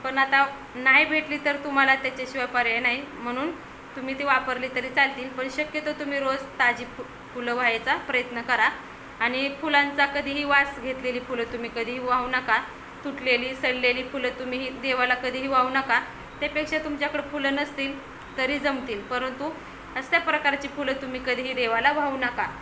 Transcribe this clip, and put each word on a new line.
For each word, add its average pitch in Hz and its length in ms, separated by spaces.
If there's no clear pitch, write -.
पण 262 140
आता 277 280
नाही 269 300
भेटली 302 400
तर 285 100
तुम्हाला 277 400
त्याच्याशिवाय 262 520
पर्याय 240 320
नाही, 247 220
म्हणून 247 380
तुम्ही 262 240
ती 285 40
वापरली 262 520
तरी 247 140
चालतील, 262 400
पण 254 200
शक्यतो 302 420
तुम्ही 285 280
रोज 269 220
ताजी 240 260
फु-, - 180
फुलं 240 200
व्हायचा 240 420
प्रयत्न 247 460
करा. 233 280
आणि 262 420
फुलांचा 285 440
कधीही 277 380
वास, 277 360
घेतलेली 254 400
फुलं 247 240
तुम्ही 233 320
कधीही 240 240
वाहू 247 280
नका, 254 340
तुटलेली 262 520
सडलेली 254 480
फुलं 254 260
तुम्ही 254 400
देवाला 254 440
कधीही 254 340
वाहू 262 220
नका. 262 300
त्यापेक्षा 302 380
तुमच्याकडे 294 540
फुलं 277 240
नसतील 277 380
तरी 269 220
जमतील, 254 420
परंतु 254 500
अशा 269 240
प्रकारची 294 480
फुलं 269 260
तुम्ही 254 320
कधीही 254 280
देवाला 240 380
वाहू 285 260
नका. 240 300